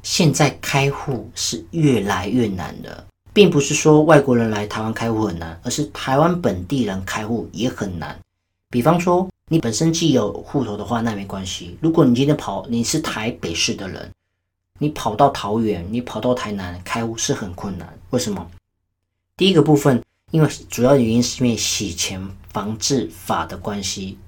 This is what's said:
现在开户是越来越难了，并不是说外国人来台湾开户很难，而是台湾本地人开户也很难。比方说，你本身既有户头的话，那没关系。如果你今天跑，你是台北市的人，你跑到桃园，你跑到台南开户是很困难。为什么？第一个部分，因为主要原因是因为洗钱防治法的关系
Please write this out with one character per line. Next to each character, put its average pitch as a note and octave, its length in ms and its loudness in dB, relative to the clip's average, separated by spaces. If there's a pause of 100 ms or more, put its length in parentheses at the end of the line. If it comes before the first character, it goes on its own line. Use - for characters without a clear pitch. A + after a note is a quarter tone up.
现 D#3 300 2
在 C#3+ 160 4 (120)
开 C#3 300 0
户 B2 440 -6
是 - 380 -6
越 C#3+ 300 4
来 G2 260 -2
越 A#2 180 2
难 F2+ 260 -6 (120)
了， - 200 -14 (280)
并 G3 180 8
不 D3 100 4
是 D3 140 -2
说 D#3 300 6
外 D3+ 160 8
国 B2+ 160 2
人 A2+ 120 2
来 G#2 180 -2
台 A2 140 -6
湾 A2 140 -4
开 A#2 180 -2
户 A2 140 0
很 F2 120 -4
难， E2 260 -10
而 B2 60 -4
是 D3 160 -2
台 - 320 -2
湾 E3+ 220 2
本 F#2 280 -2
地 C3 160 0
人 F#2+ 200 -4
开 A2 220 -6
户 G#2+ 260 -4
也 A3+ 160 -2
很 F#2 300 -6
难。 D2 180 -10 (540)
比 B2 100 0
方 D#3+ 180 4
说， F3+ 300 2 (200)
你 D#3+ 100 2
本 A#2 120 0
身 E3 220 2
既 E3 200 2
有 G#2+ 200 2
户 - 320 -4
头 G2+ 140 -6
的 G#2 40 -8
话， A2+ 200 -4
那 A2+ 120 -2
没 G2 120 -8
关 F#2+ 180 -10
系。 F2+ 380 -12
如 D#3+ 100 0
果 D#3+ 140 6
你 A#2+ 80 6
今 C#3 120 2
天 D3 80 4
跑， G2+ 360 -6
你 A#2 120 0
是 A#2 180 -2
台 A2 320 -4
北 E2 220 -8
市 A#2 200 -2
的 F#2+ 120 -8
人， F2 240 -12 (680)
你 D3+ 100 0
跑 A2+ 260 -4
到 C#3 140 6
桃 A2 320 -2
园， F#2 300 -2
你 A#2+ 100 -2
跑 A#2 180 -10
到 B2 140 0
台 G#2+ 200 -4
南 F2+ 300 -8
开 A#2 220 -4
户 A2+ 140 -6
是 - 160 -2
很 F#2+ 180 -8
困 F#2+ 240 -8
难。 E2 100 -12 (220)
为 B2 100 0
什 A2 140 -2
么？ E2+ 180 -8 (840)
第 F#3 120 4
一 F#3+ 40 4
个 E3 80 6
部 D3 160 6
分， C3 260 4 (280)
因 D#3+ 100 2
为 D3 80 6 (220)
主 - 120 -2
要 C#3 140 6
原 A#2+ 100 4
因 A#2 160 2
是 B2 220 -2
因 A#2+ 60 4
为 A2+ 40 0
洗 - 380 -4
钱 F#2+ 340 -6 (240)
防 G#2+ 280 -6
治 - 340 -2
法 F2 320 -4
的 F#2 120 -10
关 G2+ 260 -6
系 F#2+ 340 -8 (120)